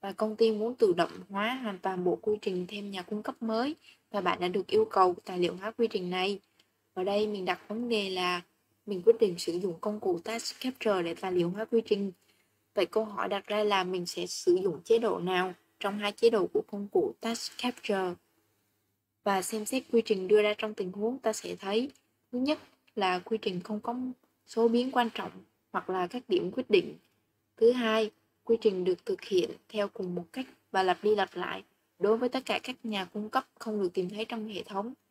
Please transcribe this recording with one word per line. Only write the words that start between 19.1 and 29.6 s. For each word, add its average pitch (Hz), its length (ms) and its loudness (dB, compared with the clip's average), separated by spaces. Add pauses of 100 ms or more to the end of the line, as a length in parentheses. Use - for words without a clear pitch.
Và 196 180 2
xem 214 240 -4
xét 262 160 -2 (100)
quy 226 120 6
trình 190 240 0
đưa 208 140 8
ra 208 160 2
trong 214 160 -4
tình 185 180 -6
huống, 220 260 -4
ta 220 140 0
sẽ 175 240 -6
thấy 214 340 -2 (420)
thứ 247 60 -4
nhất 285 200 0 (360)
là 185 240 2
quy 214 240 -4
trình 185 180 -4
không 214 200 -6
có 240 160 -6 (500)
số 226 220 2
biến 240 240 2
quan 240 220 2
trọng 175 160 -6 (420)
hoặc - 180 -4
là 180 160 0
các 247 220 -8
điểm 180 240 2
quyết - 180 -4
định. - 280 2 (580)
Thứ 233 160 6
hai, 220 380 2 (340)
quy 226 160 2
trình 190 240 2
được 180 220 0
thực 196 140 -4
hiện - 300 0 (180)